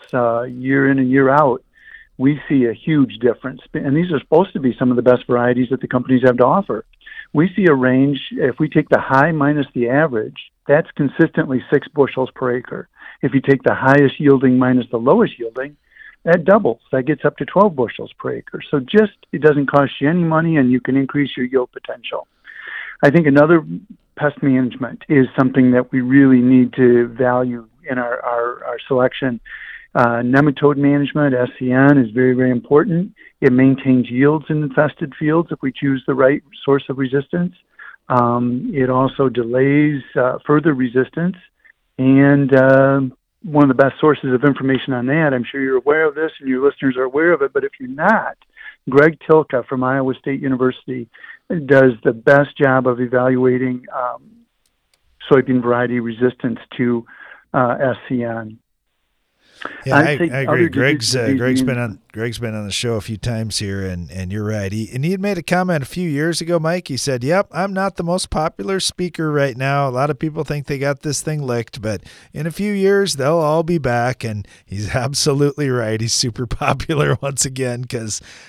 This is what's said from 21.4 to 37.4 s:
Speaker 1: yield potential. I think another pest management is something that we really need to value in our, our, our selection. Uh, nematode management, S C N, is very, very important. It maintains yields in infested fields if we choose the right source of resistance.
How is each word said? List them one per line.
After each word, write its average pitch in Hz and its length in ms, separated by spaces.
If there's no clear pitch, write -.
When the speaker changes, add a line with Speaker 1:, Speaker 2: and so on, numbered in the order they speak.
Speaker 1:
yield 127 260
potential. - 560
I 143 80
think 165 160
another 151 400
pest 147 240
management 127 680
is 135 160
something 131 340
that 123 200
we 131 80
really 131 400
need 127 320
to 120 360
value 123 600
in 127 120
our, 120 260
our, 120 400
our 123 140
selection. 127 500
Uh, 120 280
nematode 139 560
management, 143 560
S 123 240
C 127 120
N, 139 280
is 117 140
very, 127 220
very 127 160
important. 156 600
It 135 100
maintains 131 560
yields 143 400
in 151 140
infested 147 560
fields 160 340
if 151 80
we 135 100
choose 135 360
the 143 80
right 135 280
source 139 240
of 135 80
resistance. 139 580